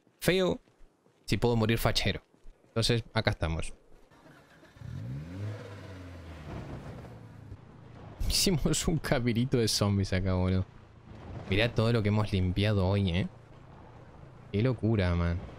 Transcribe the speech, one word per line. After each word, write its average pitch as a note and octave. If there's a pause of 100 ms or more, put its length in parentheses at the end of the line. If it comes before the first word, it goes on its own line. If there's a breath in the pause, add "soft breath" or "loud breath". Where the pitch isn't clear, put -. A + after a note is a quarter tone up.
(220)
feo F3+ (640)
si -
puedo A#2+
morir A2
fachero?". - (460)
Entonces, A#2 (100)
acá A2+
estamos. D#2+ (4000)
Hicimos -
un E3
caminito B2
de A2+
zombies G2+
acá, F#2+
boludo. F#2 (840)
Mirá G#2+
todo A2+
lo A#2
que G2+
hemos G#2
limpiado G2
hoy, G2
¿eh? F2+ (1300)
Qué G2+
locura, A2
man. E2+ (220)